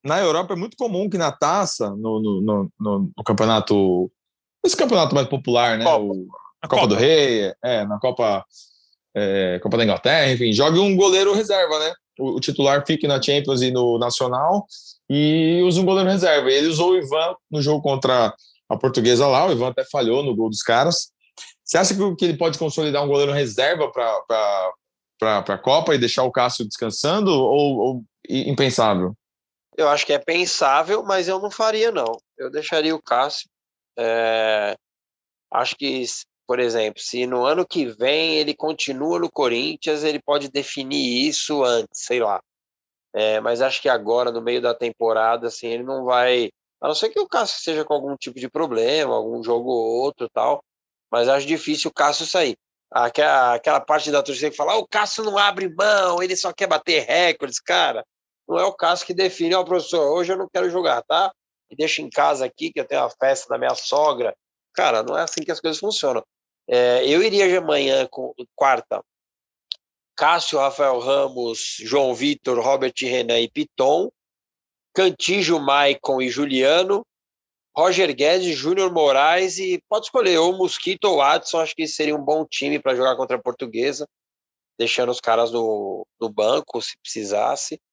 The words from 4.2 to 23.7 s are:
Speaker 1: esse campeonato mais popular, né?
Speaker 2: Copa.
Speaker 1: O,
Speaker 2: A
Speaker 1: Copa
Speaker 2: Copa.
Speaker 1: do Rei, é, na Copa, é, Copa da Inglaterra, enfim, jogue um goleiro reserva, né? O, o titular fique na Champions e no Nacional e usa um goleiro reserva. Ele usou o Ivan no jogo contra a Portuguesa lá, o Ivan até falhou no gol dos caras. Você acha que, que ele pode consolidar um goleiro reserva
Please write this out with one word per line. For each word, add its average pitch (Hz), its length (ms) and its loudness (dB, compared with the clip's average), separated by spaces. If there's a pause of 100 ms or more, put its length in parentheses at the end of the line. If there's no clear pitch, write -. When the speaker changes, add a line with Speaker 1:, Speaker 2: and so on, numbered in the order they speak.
Speaker 1:
esse 359 100 2
campeonato 220 380 2
mais 139 140 2
popular, 120 500 2
né? 113 80 -4
Speaker 2:
Copa. 120 180 4
Speaker 1:
O, 95 240 -6 (340)
Speaker 2:
A - 60 -12
Speaker 1:
Copa - 160 4
Speaker 2:
Copa. - 40 4
Speaker 1:
do 104 80 4
Rei, 123 580 4 (100)
é, 117 220 0
na 104 140 -6
Copa, 110 440 0 (720)
é, 95 440 0
Copa 104 180 -2
da 117 60 4
Inglaterra, 135 480 2
enfim, 120 200 0
jogue 147 280 4
um 196 160 4
goleiro 190 380 4
reserva, 190 460 0
né? 156 140 -2 (260)
O, 131 160 -2
o - 40 -4
titular 139 460 2
fique 151 220 0
na 143 140 2
Champions 143 400 0
e 127 100 0
no 123 280 2
Nacional 131 680 0 (440)
e 160 540 2
usa 180 180 4
um 185 40 2
goleiro 190 240 4
reserva. 160 420 2
Ele 143 160 4
usou 165 240 2
o 185 60 6
Ivan 160 380 -2 (140)
no 151 120 -2
jogo 147 200 0
contra 127 520 2 (360)
a 107 80 -2
Portuguesa 123 500 4
lá, 139 180 4
o 185 60 2
Ivan 123 180 0
até 131 160 -4
falhou 131 380 0
no 131 120 -2
gol 110 140 0
dos 107 140 -6
caras. 135 480 2 (520)
Você - 140 0
acha 190 160 2
que, 196 220 0
que 185 100 0
ele 165 120 0
pode 165 200 -2
consolidar 151 460 -2
um 147 40 -2
goleiro 143 240 2
reserva 143 600 0